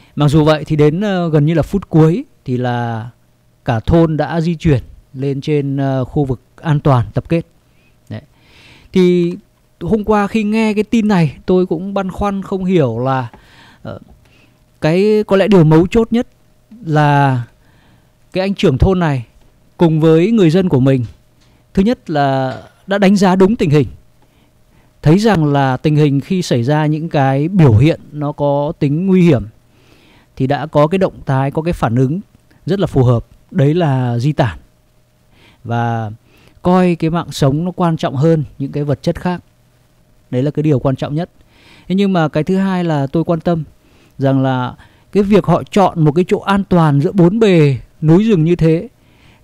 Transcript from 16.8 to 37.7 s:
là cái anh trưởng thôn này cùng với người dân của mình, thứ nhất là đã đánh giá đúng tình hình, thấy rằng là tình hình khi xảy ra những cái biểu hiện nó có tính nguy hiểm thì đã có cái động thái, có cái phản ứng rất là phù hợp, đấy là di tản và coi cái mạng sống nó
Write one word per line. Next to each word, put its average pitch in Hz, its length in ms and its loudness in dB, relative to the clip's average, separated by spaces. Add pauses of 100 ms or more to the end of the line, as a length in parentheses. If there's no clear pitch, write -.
là 143 580 2 (880)
cái 180 80 -4
anh 196 140 -2
trưởng 147 220 0
thôn 185 220 2
này 143 260 -2 (520)
cùng 160 220 2
với 165 320 4
người 208 180 4
dân 185 200 0
của 143 100 2
mình, 131 260 2 (680)
thứ 196 100 2
nhất 240 260 -2
là 135 480 -2 (300)
đã 196 100 -2
đánh 202 180 4
giá 185 200 4
đúng 190 200 4
tình 196 140 -2
hình, 139 180 2 (1120)
thấy 160 180 4
rằng 202 260 0
là 139 320 0
tình 151 180 -2
hình 143 260 2
khi 185 200 -4
xảy 131 220 -2
ra 151 220 0
những 156 240 -4
cái 139 380 -2
biểu 165 260 4
hiện 143 280 2 (100)
nó 147 200 -6
có 143 480 -2
tính 151 280 -2
nguy 185 140 4
hiểm 151 240 4 (880)
thì 131 120 -4
đã 135 180 -4
có 151 220 2
cái 180 100 -2
động 190 160 -2 (120)
thái, 135 260 -2
có 160 100 -4
cái 170 120 -4
phản 120 220 -2
ứng 135 240 0 (460)
rất 190 140 -2
là 185 80 -2
phù 135 160 2
hợp, 120 220 0 (260)
đấy 147 220 0
là 131 460 -2
di 135 120 -2
tản 117 260 -2 (1040)
và 117 480 -4 (500)
coi 180 340 2
cái 165 140 -4
mạng 165 220 -6
sống 147 340 -2
nó 185 60 -8